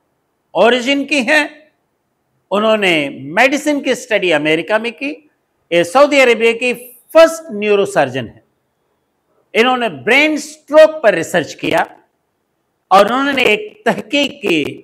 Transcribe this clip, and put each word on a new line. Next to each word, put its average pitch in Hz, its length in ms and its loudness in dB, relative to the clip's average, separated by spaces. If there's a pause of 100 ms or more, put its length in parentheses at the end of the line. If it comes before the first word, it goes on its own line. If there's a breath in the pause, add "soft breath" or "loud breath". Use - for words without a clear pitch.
(540)
ओरिजिन 247 520 0
की 277 180 -2
हैं। 294 220 0 (1040)
उन्होंने 208 420 0 (420)
medicine 277 460 0
की 254 140 -2
study 185 360 -2
अमेरिका 160 480 0
में 233 120 -8
की। 277 200 -10 (600)
ये 170 120 2
सऊदी 277 360 2
अरेबिया 233 340 2
की 240 200 -4 (400)
first 320 400 4
neurosurgeon 190 720 -2
है। - 180 -20 (1080)
इन्होंने 240 360 0
brain 262 480 0
stroke 311 680 2
पर 196 120 4
research 165 380 -4
किया 170 320 -2 (1080)
और 202 220 4
उन्होंने 269 320 -2
एक 208 400 -4
तहकीक 247 560 -4
की 170 220 -2 (200)